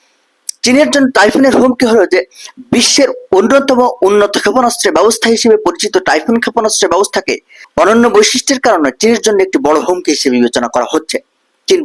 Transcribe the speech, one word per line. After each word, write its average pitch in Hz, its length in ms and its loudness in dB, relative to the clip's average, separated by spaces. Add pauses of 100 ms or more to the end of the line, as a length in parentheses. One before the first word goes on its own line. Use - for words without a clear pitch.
(640)
চীনের 262 280 2
জন্য 277 240 0
টাইফুনের 262 420 2
হুমকি 254 300 0
হলো 220 200 2
যে - 140 0 (500)
বিশ্বের 247 380 0 (300)
অন্যতম 269 420 2 (220)
উন্নত 202 360 2
ক্ষেপণাস্ত্র 240 540 -2
ব্যবস্থা 208 360 0
হিসেবে 220 280 2
পরিচিত 202 420 -4
টাইফুন 185 420 -2
ক্ষেপণাস্ত্র 220 480 -2
ব্যবস্থাকে 170 460 -2 (420)
অনন্য 220 320 4
বৈশিষ্ট্যের 233 520 0
কারণে 175 280 0 (100)
চীনের 233 240 0
জন্য 208 200 0
একটি 190 160 -2
বড় 151 220 0
হুমকি 175 300 -4
হিসেবে 135 260 -2
বিবেচনা 120 320 0
করা 120 220 -2
হচ্ছে। - 260 -6 (520)
চীন 370 160 2